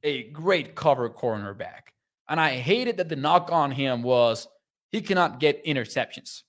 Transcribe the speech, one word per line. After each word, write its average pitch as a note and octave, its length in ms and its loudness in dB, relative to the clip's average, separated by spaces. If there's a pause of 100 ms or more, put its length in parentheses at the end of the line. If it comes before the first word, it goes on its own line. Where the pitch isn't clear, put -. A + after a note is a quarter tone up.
a C3+ 280 -4
great D#3+ 440 -2
cover B2+ 360 2
cornerback. G2+ 800 -8 (380)
And D#3+ 120 0
I D3 160 2
hated G#3 420 0
that F3 100 -2
the D#3+ 80 -4
knock D#3 340 2
on D3+ 220 2
him C3 300 -2
was A#2+ 440 2 (440)
he A3 100 -4
cannot F3 400 0
get D3+ 240 2
interceptions. - 840 -6